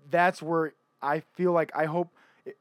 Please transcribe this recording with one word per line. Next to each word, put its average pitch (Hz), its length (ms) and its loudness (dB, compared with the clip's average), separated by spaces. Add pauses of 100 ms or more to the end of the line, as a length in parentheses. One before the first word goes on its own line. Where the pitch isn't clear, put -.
(100)
that's 175 320 2
where 160 320 -2 (280)
I 147 180 0
feel 180 320 0
like 165 220 2
I 156 120 0
hope 170 220 -2 (380)
i-, - 140 -12